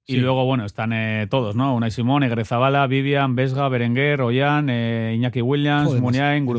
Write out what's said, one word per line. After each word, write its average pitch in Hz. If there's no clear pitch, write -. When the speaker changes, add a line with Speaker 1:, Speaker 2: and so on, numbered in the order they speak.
Speaker 1:
Y 131
Speaker 2:
Sí. 123
Speaker 1:
luego, 127
bueno, 127
están, 110
eh, 110
todos, 110
¿no? 131
Unai 117
Simón, 127
Egrezabala, 123
Vivian, 135
Vesga, 135
Berenguer, 131
Ollán, 139
eh, 117
Iñaki 120
Williams, 147
Speaker 2:
Joder, 127
Speaker 1:
Muniain, 139
Speaker 2:
demasiado. -